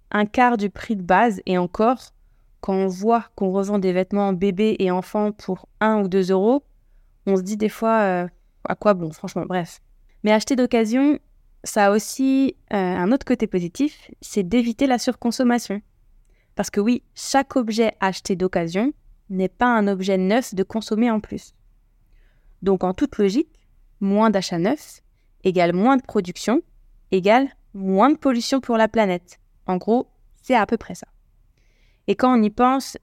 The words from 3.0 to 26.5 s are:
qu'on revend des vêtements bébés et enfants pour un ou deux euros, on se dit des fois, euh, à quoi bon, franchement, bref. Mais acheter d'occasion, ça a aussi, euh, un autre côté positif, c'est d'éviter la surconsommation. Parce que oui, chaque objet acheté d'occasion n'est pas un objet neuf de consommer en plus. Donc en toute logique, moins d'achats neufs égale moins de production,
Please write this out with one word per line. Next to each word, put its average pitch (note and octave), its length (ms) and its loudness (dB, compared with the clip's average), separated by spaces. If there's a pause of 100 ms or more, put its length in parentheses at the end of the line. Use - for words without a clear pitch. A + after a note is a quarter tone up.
qu'on F#3+ 160 -2
revend G3 280 -2
des F#3 120 0
vêtements G3 420 0
bébés G3+ 440 0
et F#3 140 0
enfants G#3 400 -2
pour - 360 -10 (120)
un G#3+ 240 2
ou F#3+ 40 -2
deux F#3 220 0
euros, G#3 340 2 (640)
on G3 120 2
se F#3 40 0
dit G#3 160 -8
des G#3 120 0
fois, A3+ 320 0
euh, F3+ 260 0 (420)
à F3+ 60 -2
quoi G#3 180 2
bon, E3+ 180 -4
franchement, F3 360 -8
bref. F3+ 320 -6 (440)
Mais G#3+ 80 2
acheter G#3+ 240 2
d'occasion, B3 600 2 (460)
ça G3+ 240 2
a G3+ 40 4
aussi, C4+ 640 0 (160)
euh, G#3+ 60 -2
un F#3 340 0
autre C#4 140 0
côté A#3+ 200 0
positif, F#3 640 -4 (120)
c'est - 220 -4
d'éviter A#3 440 0
la B3 120 2
surconsommation. A#3+ 800 -2 (760)
Parce G3+ 140 -4
que - 100 -2
oui, A#3 240 0 (100)
chaque - 440 -2
objet A3 420 0
acheté F#3+ 380 -4
d'occasion F#3 560 -2 (360)
n'est F#3 200 -2
pas - 160 -2
un A3 220 2
objet F#3+ 300 0
neuf G3+ 380 0
de F#3+ 80 0
consommer A3 480 -2
en G#3+ 80 0
plus. - 360 -14 (1080)
Donc F#3 240 0
en F3+ 80 -2
toute - 240 -4
logique, G#3 320 0 (500)
moins G#3 300 2
d'achats F#3+ 300 -2
neufs A3 420 -4 (420)
égale F3 300 2
moins A#3+ 240 4
de B3+ 60 -2
production, G#3 580 -2 (500)